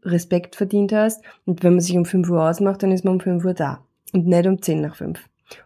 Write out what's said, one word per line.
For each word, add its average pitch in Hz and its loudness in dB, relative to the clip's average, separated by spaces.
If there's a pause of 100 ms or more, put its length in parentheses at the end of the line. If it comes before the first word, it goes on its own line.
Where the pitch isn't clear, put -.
Respekt 175 -2
verdient 202 0
hast. 220 0 (200)
Und 175 -4
wenn 175 6
man 180 4
sich 180 -2
um 175 2
fünf 180 0
Uhr 165 2
ausmacht, 196 -2
dann 190 2
ist 185 -2
man 185 2
um 185 0
fünf 175 -2
Uhr 185 0
da 139 -6 (280)
und 180 2
nicht 175 4
um 190 0
zehn 156 -2
nach 151 -6
fünf. 160 -12 (380)